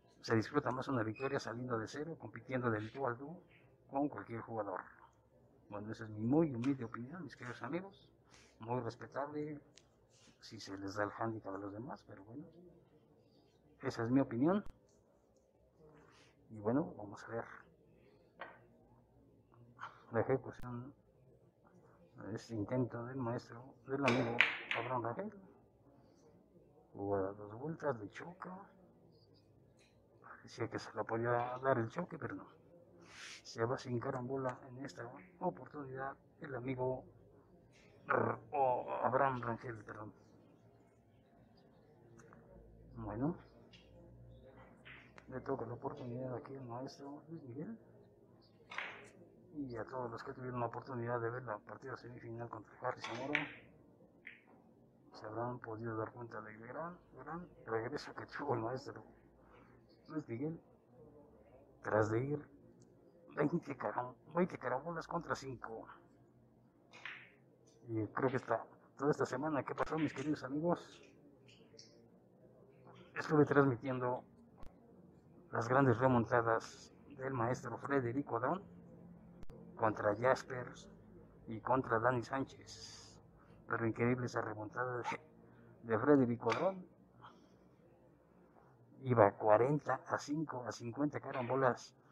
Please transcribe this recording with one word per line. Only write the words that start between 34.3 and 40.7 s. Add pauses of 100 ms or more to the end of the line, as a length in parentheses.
en
esta (360)
oportunidad (240)
el
amigo (1040)
R-, (140)
o (140)
Abraham
Rangel,
perdón. (2750)